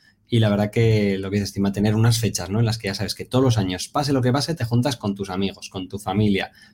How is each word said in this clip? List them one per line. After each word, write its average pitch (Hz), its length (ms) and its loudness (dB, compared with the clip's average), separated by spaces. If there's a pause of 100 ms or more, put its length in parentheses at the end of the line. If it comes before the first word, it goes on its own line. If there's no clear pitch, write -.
(300)
Y 113 100 2
la 110 100 4
verdad 104 220 2
que 107 460 2
lo 95 120 -6
que 98 80 -2
dices, 101 120 -2
Estima, 101 240 -2
tener 104 200 2
unas 113 280 4
fechas, 90 280 -2
¿no? 104 100 0
En 120 60 2
las 107 120 0
que - 100 -8
ya 98 80 -4
sabes 101 200 -4
que - 100 -10
todos 127 180 2
los 120 140 4
años, 92 320 -2
pase 143 240 -2
lo 135 80 2
que 123 100 2
pase, 143 240 -2
te 143 80 -6
juntas 120 320 0
con 101 180 -4
tus 98 160 -6
amigos, 95 400 -4
con 92 200 -10
tu 101 100 -10
familia, 98 520 0 (220)